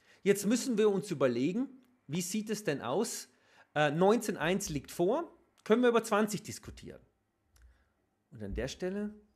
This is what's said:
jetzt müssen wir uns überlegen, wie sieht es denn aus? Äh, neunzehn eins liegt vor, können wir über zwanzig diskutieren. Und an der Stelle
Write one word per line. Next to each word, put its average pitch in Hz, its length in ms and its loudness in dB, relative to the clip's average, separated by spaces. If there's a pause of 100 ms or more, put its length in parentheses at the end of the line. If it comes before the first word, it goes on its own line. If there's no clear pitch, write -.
(220)
jetzt 196 240 2
müssen 240 320 2
wir 214 100 6
uns 196 220 0
überlegen, 143 580 0 (380)
wie 165 160 -4
sieht 214 280 -4
es 208 120 -4
denn 143 180 -2
aus? 135 480 -4 (460)
Äh, 147 160 4
neunzehn 196 460 2
eins 180 320 -2
liegt 147 240 -8
vor, 247 440 -2 (280)
können 233 180 4
wir 247 60 6
über 226 160 4
zwanzig 214 400 0
diskutieren. - 560 -14 (1300)
Und 113 100 -18
an 101 140 -8
der 117 140 -4
Stelle 202 440 -6 (240)